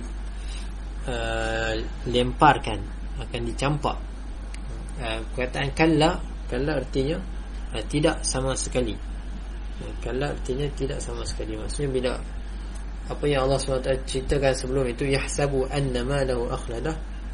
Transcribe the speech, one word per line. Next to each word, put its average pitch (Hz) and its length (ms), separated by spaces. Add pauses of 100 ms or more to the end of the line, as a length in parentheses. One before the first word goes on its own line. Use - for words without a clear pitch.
(1080)
uh, 113 640 (380)
lemparkan, 123 680 (360)
akan 120 320
dicampak. 131 480 (1040)
Uh, 113 320
perkataan 139 400
kalla, 160 480 (320)
kalla 135 320
artinya, 143 320 (560)
uh, 110 160
tidak 156 400
sama 131 320
sekali. 117 400 (800)
Uh, - 140 (100)
kalla 135 320
artinya 135 400
tidak 139 240
sama 120 240
sekali. 110 320
Maksudnya, 131 400
bila 123 180 (880)
apa - 260
yang 139 220
Allah 135 100
subhanahu 131 220
wa 127 100
taala 131 160
ceritakan 135 480
sebelum 131 320
itu, 120 160
"Yahsabu 139 640
anna 135 380
ma 139 180
lahu 123 240
akhradah," 123 480 (380)